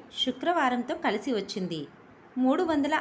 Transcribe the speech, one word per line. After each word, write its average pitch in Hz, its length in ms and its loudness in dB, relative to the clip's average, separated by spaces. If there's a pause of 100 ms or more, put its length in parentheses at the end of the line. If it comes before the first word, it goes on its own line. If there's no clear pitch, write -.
(180)
శుక్రవారంతో 262 760 0
కలిసి 240 380 -2
వచ్చింది. 185 540 -4 (500)
మూడు 262 260 4
వందల 302 380 2